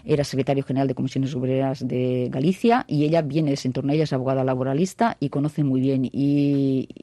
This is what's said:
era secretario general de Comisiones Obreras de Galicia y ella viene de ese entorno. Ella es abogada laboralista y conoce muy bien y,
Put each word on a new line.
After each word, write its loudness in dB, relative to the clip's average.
era 2
secretario -2
general 0
de 0
Comisiones -2
Obreras -2
de 0
Galicia 2
y 2
ella 2
viene 0
de 2
ese -4
entorno. -2
Ella 2
es -4
abogada 0
laboralista 0
y -4
conoce -2
muy 2
bien 2
y, 0